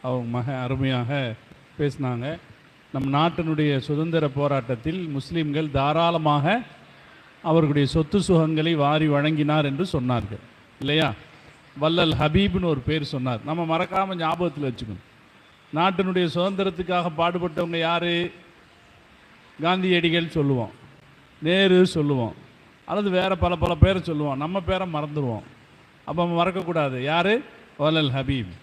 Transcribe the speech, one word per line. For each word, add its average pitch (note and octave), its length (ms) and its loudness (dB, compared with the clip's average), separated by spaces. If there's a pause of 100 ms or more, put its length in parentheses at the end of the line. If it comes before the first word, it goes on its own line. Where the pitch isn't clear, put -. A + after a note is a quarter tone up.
அவங்க B2+ 280 -4
மகன் B2+ 320 -4
அருமையாக C3 720 -2 (460)
பேசினாங்க. C#3 600 -4 (520)
நம் C3+ 220 -2
நாட்டினுடைய D3+ 680 2
சுதந்திர D#3 480 0
போராட்டத்தில் C#3 800 -2
முஸ்லிம்கள் D3+ 640 -2
தாராளமாக D3+ 880 2 (800)
அவர்களுடைய D3+ 460 2
சொத்து D#3+ 320 0
சுகங்களை D#3+ 560 2
வாரி D3+ 320 2
வழங்கினார் D3+ 580 2
என்று C#3+ 260 -2
சொன்னார்கள் A#2+ 480 -2 (400)
இல்லையா? D3 340 0 (640)
வள்ளல் D#3+ 360 2
ஹபீப்னு F3+ 500 2
ஒரு D#3 160 0
பேர் D3+ 240 -2
சொன்னார், B2+ 400 -4
நம்ம E3 340 -2
மறக்காம F#3 380 -2
ஞாபகத்துல E3+ 460 -2
வச்சுக்கணும். A#2 420 -8 (720)
நாட்டினுடைய F3+ 600 0
சுதந்திரத்துக்காக F3+ 840 -2
பாடுபட்டவங்க E3+ 640 -2
யாரு? E3+ 540 0 (1300)
காந்தியடிகள் E3+ 680 2
சொல்லுவோம், C#3 440 0 (640)
நேரு F3+ 480 4
சொல்லுவோம், C#3+ 480 0 (500)
அல்லது G3+ 240 -2
வேற F#3 260 2
பல F3 200 0
பல E3 200 0
பேரை F3+ 300 6
சொல்லுவோம், D3 320 -2
நம்ம E3+ 220 -4
பேரை F#3 340 -2
மறந்துடுவோம். D3 500 -4 (600)
அப்ப F3 200 -2
நம்ம E3+ 200 0
மறக்கக்கூடாது. E3 560 -2
யாரு? F3 420 2 (340)
வள்ளல் D3+ 340 2
ஹபீப். C3 400 -2 (120)